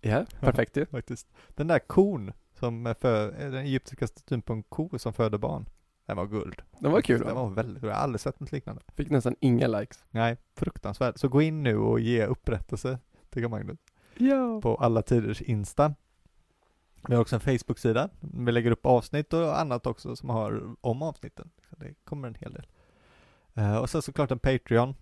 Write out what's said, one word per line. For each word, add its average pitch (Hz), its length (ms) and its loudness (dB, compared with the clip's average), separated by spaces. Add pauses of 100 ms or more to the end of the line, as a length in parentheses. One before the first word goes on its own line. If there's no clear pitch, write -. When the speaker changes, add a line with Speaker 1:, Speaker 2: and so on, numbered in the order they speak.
Speaker 1:
Ja, 113 240 2 (160)
perfekt - 360 2
ju. 147 100 0
Speaker 2:
<laughs> - 40 -18
Faktiskt. 120 380 -10 (200)
Den - 180 -4
där 165 120 4
kon 175 540 2 (220)
som 117 320 -4
är 117 80 0
för, 107 380 2
den 139 220 -8
egyptiska 135 520 -4
statyn - 360 -6
på - 100 -6
en 110 100 -6
ko - 360 -8
som 113 140 -6
föder 107 260 0
barn. - 280 -4 (400)
Den - 100 -6
var 92 100 -4
guld. - 360 -8 (160)
Speaker 1:
Den 143 140 2
var 202 80 6
kul, - 200 4
Speaker 2:
Den 117 140 -4
Speaker 1:
va? 127 80 -4
Speaker 2:
var 110 80 -2
väldigt 107 300 -4
bra. 110 100 -4
Jag 104 60 -4
har 107 60 0
aldrig 127 180 -2
sett - 200 -6
något 135 120 -12
liknande. - 300 -10 (140)
Speaker 1:
Fick 143 140 -4
nästan 127 300 2
inga 123 260 4
likes. 110 440 -4
Speaker 2:
Nej, 117 260 0 (180)
fruktansvärt. - 640 -4
Så 139 100 2
gå 139 140 6
in 156 200 0
nu 117 140 4
och 113 240 2
ge 113 260 2
upprättelse, 127 720 -4 (320)
tycker 117 180 -4
Magnus. 110 300 -8 (380)
Speaker 1:
Ja. 247 460 2
Speaker 2:
På 113 140 2
Alla 117 260 2
Tiders 110 400 0
Insta. 127 520 0 (1120)
Vi 123 60 4
har 120 80 6
också 120 140 0
en 107 40 0 (180)
Facebook-sida. 117 500 0 (120)
Vi 120 320 -2
lägger 120 180 4
upp - 160 0
avsnitt 131 460 2
och 156 280 0
annat 131 260 -2
också 120 300 -6
som 131 140 -12
har 110 500 -4
om 127 220 -2
avsnitten. 151 480 -10 (200)
Så - 60 -20
det 147 180 -16 (100)
kommer 139 240 -10
en 113 60 -12
hel - 180 -14
del. - 140 -16 (880)
Eh, 107 220 2
och 120 140 -2
sen 156 120 -2
såklart - 280 -2
en 127 80 -2
Patreon. 131 640 2